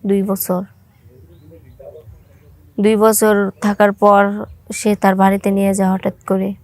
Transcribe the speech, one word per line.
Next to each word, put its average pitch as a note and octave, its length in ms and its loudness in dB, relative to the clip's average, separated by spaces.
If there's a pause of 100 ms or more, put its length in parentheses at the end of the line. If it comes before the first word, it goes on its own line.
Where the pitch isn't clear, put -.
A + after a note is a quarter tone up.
দুই G3 180 0
বছর। F#3+ 400 -4 (2250)
দুই G#3+ 160 2
বছর G#3+ 560 2 (100)
থাকার G#3 300 0
পর G3+ 540 2 (280)
সে G#3 220 -2
তার G3 200 0
বাড়িতে G3 360 2
নিয়ে G3 220 0
যায় F#3+ 160 0
হঠাৎ F#3+ 240 -2 (140)
করে। F#3+ 260 -2 (100)